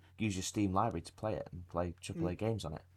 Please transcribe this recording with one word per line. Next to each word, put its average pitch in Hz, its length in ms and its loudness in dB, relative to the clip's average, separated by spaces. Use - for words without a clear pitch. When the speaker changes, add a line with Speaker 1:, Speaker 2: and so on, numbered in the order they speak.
Speaker 1:
use 104 200 2
your 92 60 0
Steam 101 300 2
library 98 300 2
to - 100 -14
play 107 220 -2
it - 180 -4
and 87 160 -10
play 85 320 0
triple 95 280 -2
A 90 40 -2
Speaker 2:
Mm. 87 60 -6
Speaker 1:
games 110 260 0
on 80 80 -4
it. - 80 -6